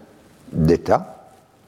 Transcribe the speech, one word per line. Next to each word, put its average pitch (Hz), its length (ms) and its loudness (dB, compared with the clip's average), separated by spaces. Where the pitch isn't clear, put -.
d'État. 85 760 -2